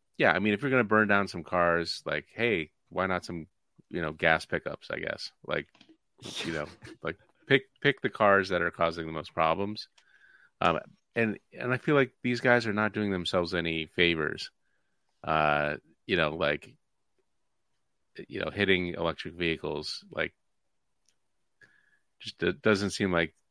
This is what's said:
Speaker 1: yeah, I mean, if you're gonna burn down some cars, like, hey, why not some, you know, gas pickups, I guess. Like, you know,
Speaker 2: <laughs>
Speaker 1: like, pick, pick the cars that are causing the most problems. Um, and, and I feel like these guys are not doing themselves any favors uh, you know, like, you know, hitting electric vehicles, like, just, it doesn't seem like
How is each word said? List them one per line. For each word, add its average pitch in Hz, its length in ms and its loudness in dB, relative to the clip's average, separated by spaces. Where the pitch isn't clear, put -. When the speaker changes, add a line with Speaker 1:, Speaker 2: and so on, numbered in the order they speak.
Speaker 1:
yeah, 107 160 4
I 90 60 2
mean, 104 140 2
if 104 80 -2
you're 143 80 -2
gonna 127 140 4
burn 107 240 4
down 101 200 2
some 87 160 -10
cars, 85 600 0
like, 76 260 -4
hey, 107 380 -2
why 92 180 -2
not 90 180 -2
some, 85 220 -10
you 87 120 -6
know, 80 100 -4
gas 80 340 2
pickups, - 460 -8
I - 80 -6
guess. - 320 -8
Like, 76 200 -4
you 82 80 -6
know, 76 120 -6
Speaker 2:
<laughs> - 160 -20
Speaker 1:
like, 78 160 -8
pick, - 160 4
pick 143 200 0
the 120 80 -2
cars 98 400 4
that 87 120 0
are 87 80 0
causing 82 380 -2
the 80 60 -8
most 78 200 -10
problems. 90 540 0
Um, 85 180 2
and, 113 240 -2
and 123 160 -4
I 127 40 -2
feel 147 180 0
like 135 160 2
these 123 200 -2
guys 120 260 4
are 104 60 -2
not 104 200 0
doing 104 160 -2
themselves 90 460 -2
any 82 320 -2
favors 80 640 0
uh, 76 520 2
you 98 120 0
know, 78 180 0
like, 76 380 -2
you - 120 -10
know, 78 100 -4
hitting 92 460 0
electric 82 400 -6
vehicles, 78 760 -4
like, 80 220 -4
just, - 220 -12
it 90 200 -2
doesn't 101 300 2
seem 98 200 -2
like 85 240 0